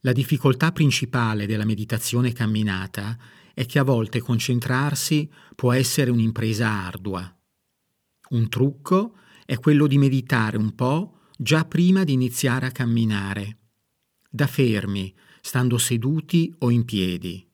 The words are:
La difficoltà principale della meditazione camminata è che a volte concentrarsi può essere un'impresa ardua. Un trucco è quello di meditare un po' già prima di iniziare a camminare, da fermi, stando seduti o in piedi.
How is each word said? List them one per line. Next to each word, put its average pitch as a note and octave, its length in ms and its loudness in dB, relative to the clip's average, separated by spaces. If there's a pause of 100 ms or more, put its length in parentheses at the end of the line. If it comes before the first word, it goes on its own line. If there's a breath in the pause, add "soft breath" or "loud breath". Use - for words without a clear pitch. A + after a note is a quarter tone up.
La B2+ 100 0
difficoltà C3+ 600 2
principale A#2+ 720 0
della G#2+ 200 -2
meditazione A2 680 -2
camminata G#2+ 840 -4 (360 loud breath)
è B2+ 140 -4
che C3+ 120 -2
a C3+ 40 4
volte A#2+ 360 0
concentrarsi B2+ 1080 -2 (260 loud breath)
può B2 160 0
essere B2+ 380 2
un'impresa A2+ 580 0
ardua. F#2 720 -6 (960)
Un A2+ 180 0
trucco F#3 680 0 (300 soft breath)
è A#2+ 140 -4
quello D3 260 4
di C#3 140 4
meditare B2 580 0
un G#2+ 160 0
po' D3 460 -4 (180 soft breath)
già D#3 260 2
prima F3+ 400 4
di D3 100 0
iniziare B2+ 520 0
a B2+ 60 -4
camminare, G#2+ 880 -2 (680)
da C#3 180 -2
fermi, G2+ 640 0 (260 soft breath)
stando B2 380 0
seduti D#3 840 0
o A#2+ 120 2
in A#2+ 120 4
piedi. F#2 720 -4